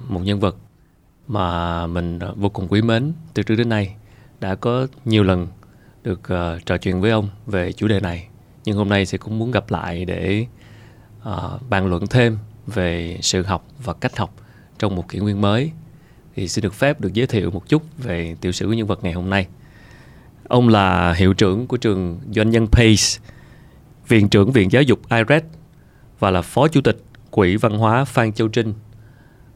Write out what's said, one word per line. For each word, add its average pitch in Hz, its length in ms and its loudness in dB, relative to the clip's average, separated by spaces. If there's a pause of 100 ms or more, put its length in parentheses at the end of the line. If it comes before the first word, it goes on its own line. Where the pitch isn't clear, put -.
một 95 120 -6
nhân 101 200 -2
vật 95 180 -2 (680)
mà 85 600 -2
mình, 85 320 -6
ờ, 85 180 -10
vô 101 120 0
cùng 95 180 -6
quý 101 140 0
mến 117 320 0 (200)
từ 104 100 -2
trước 113 120 0
đến 117 140 0
nay, 104 260 -2 (440)
đã 95 160 -4
có 123 320 -2 (180)
nhiều 110 180 4
lần 90 240 2 (560)
được, 98 240 -6
ờ, 87 380 -4
trò 92 120 -2
chuyện 92 240 -2
với 110 100 2
ông 104 180 0 (160)
về 92 260 -2
chủ - 160 -2
đề 101 120 2
này. 85 280 -6 (380)
Nhưng 104 120 -2
hôm 101 120 0
nay 98 160 2
sẽ 95 120 -4
cũng 110 220 -8
muốn 117 120 -4
gặp 98 200 -2
lại 87 340 -4
để, 90 400 -2 (760)
ờ, 95 380 -8 (100)
bàn 98 180 2
luận 90 200 -2
thêm 120 300 2 (300)
về 85 540 -4
sự 92 220 0
học 90 240 -4 (160)
và 92 100 -6
cách - 240 -6
học - 180 -6 (440)
trong 98 160 -2
một 85 140 -6
kỷ 95 100 -8
nguyên 101 220 -2
mới. 113 300 2 (640)
Thì 98 120 -6
xin 107 140 -4
được 101 120 -2
phép 143 280 0
được 92 120 -4
giới 120 140 0
thiệu 107 240 0
một - 180 -8
chút 156 140 2 (140)
về 85 440 -6
tiểu 92 100 -2
sử 98 140 -6
của 107 80 0
nhân 113 140 -2
vật 98 160 -4
ngày 87 100 -2
hôm 90 160 -4
nay. 95 180 0 (1000)
Ông 123 220 4
là 92 440 4
hiệu 92 200 4
trưởng 107 340 0
của 123 100 -2
trường 92 420 -2 (120)
Doanh 107 180 2
nhân 113 220 2
Pace, 113 480 4 (880)
viện 101 220 4
trưởng 101 220 4
Viện 98 200 4
Giáo 131 120 4
dục 120 160 4 (100)
iret 120 340 2 (760)
và 98 120 2
là 90 100 2
phó 131 260 2
chủ 139 140 2
tịch 120 220 0 (280)
Quỹ 95 240 4
Văn 110 220 0
hóa 113 280 2
Phan 113 280 0
Châu 110 140 0
Trinh. 110 260 -2 (840)